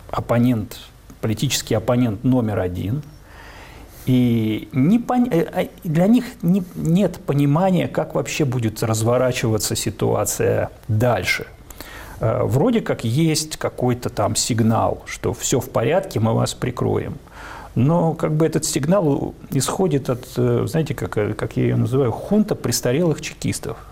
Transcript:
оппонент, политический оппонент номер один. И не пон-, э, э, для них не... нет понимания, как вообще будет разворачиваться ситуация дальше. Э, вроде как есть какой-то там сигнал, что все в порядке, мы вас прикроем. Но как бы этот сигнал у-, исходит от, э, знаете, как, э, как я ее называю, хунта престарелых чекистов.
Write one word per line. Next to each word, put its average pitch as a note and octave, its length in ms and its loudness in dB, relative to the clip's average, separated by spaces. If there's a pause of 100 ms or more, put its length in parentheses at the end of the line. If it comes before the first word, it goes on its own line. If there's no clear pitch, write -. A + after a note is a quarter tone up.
(120)
оппонент, A#2 680 0 (420)
политический A#2 540 -2
оппонент A#2 480 0
номер A2+ 380 2
один. F#2+ 420 -2 (1040)
И A#2 640 2
не E3 260 4
пон-, B3 320 2
э, E3 240 2
э, F#3 140 -2 (160)
для F3 240 2
них B3 160 6 (180)
не... F3+ 220 2 (100)
нет E3+ 500 0
понимания, D3 640 2
как D#3 300 -4
вообще D3+ 280 0
будет A#2+ 380 -2
разворачиваться A#2 920 2
ситуация G#2+ 960 0 (180)
дальше. G#2+ 580 0 (720)
Э, A2+ 240 0
вроде D#3 380 2
как - 240 -4
есть D3+ 540 0
какой-то B2 520 -2
там G#2 240 0
сигнал, A2 720 0
что - 260 -4
все - 280 0
в - 100 -10
порядке, D#3+ 480 0
мы A2+ 160 2
вас A#2+ 200 0
прикроем. - 600 -2 (600)
Но D#3+ 380 2
как D#3 200 -2
бы D#3+ 100 2
этот D#3 200 0
сигнал E3 420 2
у-, - 280 0 (180)
исходит - 580 0
от, A#2+ 160 -4 (100)
э, A#2+ 300 2
знаете, C#3+ 280 -2
как, - 220 -6
э, G#2+ 180 0
как - 220 -6
я B2+ 60 0
ее B2 140 2
называю, A#2+ 340 2
хунта G#3 460 0
престарелых C#3+ 640 0
чекистов. - 560 -6 (160)